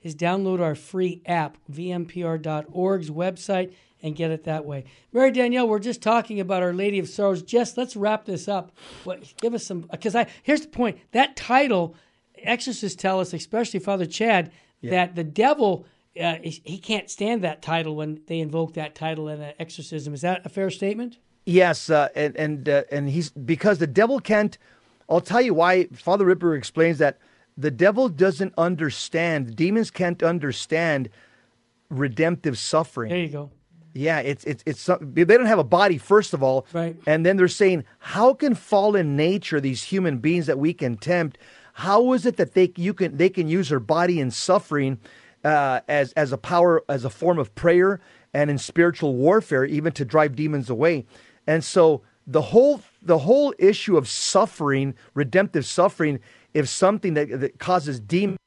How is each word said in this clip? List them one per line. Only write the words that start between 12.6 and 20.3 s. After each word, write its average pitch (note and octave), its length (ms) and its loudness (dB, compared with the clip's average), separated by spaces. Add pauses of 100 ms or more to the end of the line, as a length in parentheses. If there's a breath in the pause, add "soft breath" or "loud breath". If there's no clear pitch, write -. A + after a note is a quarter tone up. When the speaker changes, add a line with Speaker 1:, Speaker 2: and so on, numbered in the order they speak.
Speaker 1:
tell F#3+ 240 -2
us, F#3 140 -4
especially G#3+ 480 -6
Father G3 240 -2
Chad, F#3 480 0 (260 soft breath)
Speaker 2:
Yeah. A#2+ 120 -8
Speaker 1:
that F3+ 240 0
the E3 100 -4
devil, G#3+ 600 0 (320 soft breath)
uh, E3+ 240 -2
he, E3 220 -12
he F3+ 140 -12
can't G3+ 320 -6
stand G#3+ 340 -4
that D3+ 180 -6
title D#3+ 360 -4
when D3+ 300 -8
they E3 120 -6
invoke D#3+ 360 -4
that D3+ 200 -10
title D#3 320 -8
in D3+ 140 -12
an D3 180 -14
exorcism. D#3 540 -12
Is C3 80 -10
that F3 240 -4